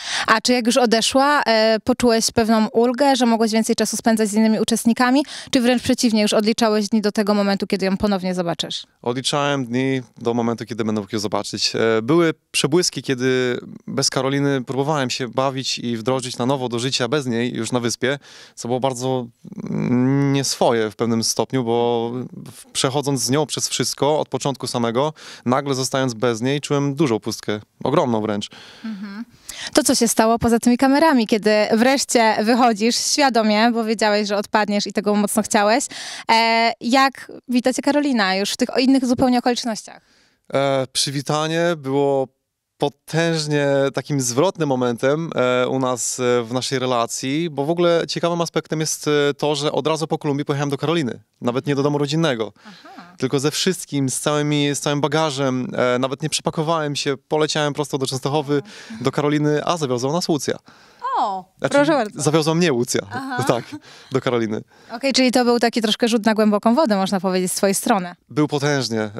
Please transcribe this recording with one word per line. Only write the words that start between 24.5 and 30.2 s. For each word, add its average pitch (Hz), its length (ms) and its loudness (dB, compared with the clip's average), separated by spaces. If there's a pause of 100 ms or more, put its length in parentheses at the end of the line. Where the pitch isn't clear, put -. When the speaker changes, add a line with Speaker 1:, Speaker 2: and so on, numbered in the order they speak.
Speaker 2:
samego, 123 460 0 (320)
nagle 135 300 0
zostając 131 400 -2
bez 113 260 0
niej, 135 200 0
czułem 143 340 -2
dużą 135 260 0
pustkę, - 400 -6 (240)
ogromną 127 360 2
wręcz. 104 280 -4 (360)
Speaker 1:
Mhm. 208 400 -10 (500)
To 302 80 4
co 269 120 2
się 233 140 2
stało 226 300 2